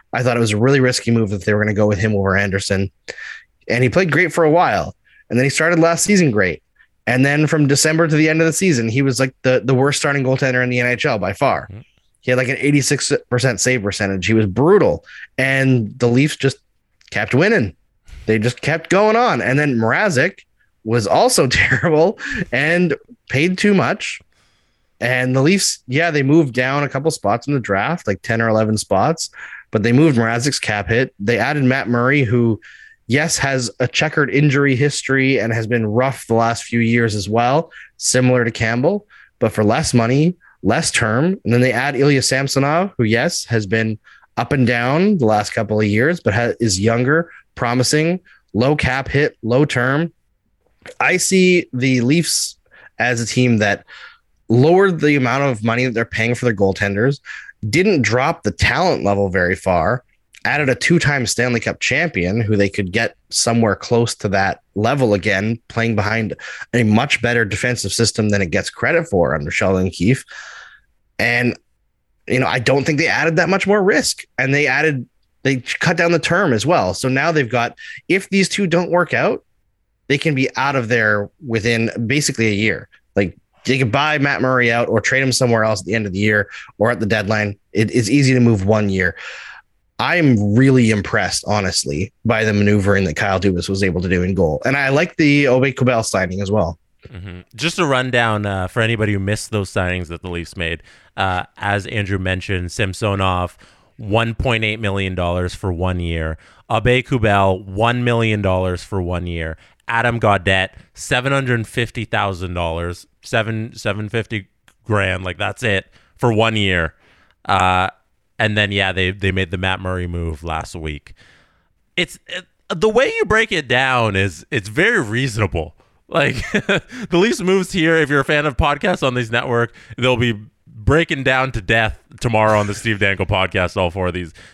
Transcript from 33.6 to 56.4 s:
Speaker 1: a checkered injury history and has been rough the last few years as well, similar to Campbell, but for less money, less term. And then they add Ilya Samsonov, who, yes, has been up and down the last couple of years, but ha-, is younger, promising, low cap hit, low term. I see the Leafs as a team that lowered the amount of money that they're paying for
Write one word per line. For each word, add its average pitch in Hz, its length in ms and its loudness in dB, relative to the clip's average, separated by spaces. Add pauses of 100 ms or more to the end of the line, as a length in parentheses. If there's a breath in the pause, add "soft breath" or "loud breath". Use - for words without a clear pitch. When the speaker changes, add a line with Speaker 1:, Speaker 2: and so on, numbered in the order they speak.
Speaker 1:
a 123 80 0
checkered 151 420 -2
injury 139 460 2
history 135 640 0
and 113 120 -2
has 113 140 -2
been 113 220 0
rough 127 400 -2
the 113 80 2
last 117 280 0
few 117 160 -2
years 117 360 2
as 101 120 -6
well, 123 440 0 (260 loud breath)
similar 127 480 2
to 117 60 -2
Campbell, 123 560 -2 (320 soft breath)
but 110 120 0
for 107 120 0
less 127 320 2
money, 135 400 2 (260 soft breath)
less 120 300 0
term. 127 520 0
And 107 80 -2
then 120 100 4
they 127 100 2
add 131 240 -2
Ilya 139 260 4
Samsonov, 139 800 0
who, 120 60 2
yes, 117 400 0
has 113 200 -2
been 110 320 -2 (400 soft breath)
up 120 140 -2
and 131 160 2
down 143 500 2
the 131 80 0
last 107 300 0
couple 107 240 -2
of 107 80 2
years, 127 320 0
but 101 160 0
ha-, 117 240 0
is 101 200 0
younger, 123 520 0 (240 loud breath)
promising, 151 640 0 (340 soft breath)
low 127 220 2
cap 131 320 -2
hit, 143 340 -2
low 123 240 2
term. 139 480 -2 (880)
I 156 180 2
see 185 560 4
the 127 280 0
Leafs 151 560 0 (420 loud breath)
as 117 200 0
a 117 60 -2
team 123 320 2
that 101 280 0 (640 loud breath)
lowered 165 500 4
the 147 160 2
amount 131 300 0
of 117 180 -2
money 117 220 0
that 123 100 -2
they're 113 100 0
paying 113 300 -2
for 123 100 -4